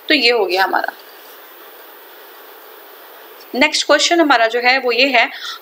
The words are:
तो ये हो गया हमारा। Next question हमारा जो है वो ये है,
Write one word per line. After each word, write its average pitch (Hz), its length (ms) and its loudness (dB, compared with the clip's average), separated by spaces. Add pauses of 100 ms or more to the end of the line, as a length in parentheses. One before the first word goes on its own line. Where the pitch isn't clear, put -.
तो 311 60 2
ये 240 160 2
हो 220 160 0
गया 185 180 -2
हमारा। - 280 -4 (2500)
Next 302 320 -2
question 311 340 2
हमारा 254 260 2
जो 240 140 -2
है 247 180 2
वो 247 140 -2
ये 247 140 2
है, 247 240 0 (320)